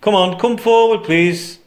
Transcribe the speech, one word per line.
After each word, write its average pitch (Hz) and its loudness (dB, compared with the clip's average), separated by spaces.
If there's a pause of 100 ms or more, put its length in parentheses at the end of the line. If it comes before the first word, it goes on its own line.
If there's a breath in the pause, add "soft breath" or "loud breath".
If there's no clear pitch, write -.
Come 208 0
on, 180 0
come 240 -2
forward, 226 2
please. 170 -2